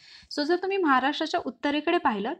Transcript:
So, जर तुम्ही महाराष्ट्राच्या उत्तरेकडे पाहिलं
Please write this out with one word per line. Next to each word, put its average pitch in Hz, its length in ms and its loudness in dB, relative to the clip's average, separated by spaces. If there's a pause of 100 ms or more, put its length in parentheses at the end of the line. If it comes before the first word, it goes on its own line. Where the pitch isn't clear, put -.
(380)
So, 294 60 0
जर 311 120 2
तुम्ही 381 220 -2
महाराष्ट्राच्या 294 680 2
उत्तरेकडे 294 520 0
पाहिलं 247 420 0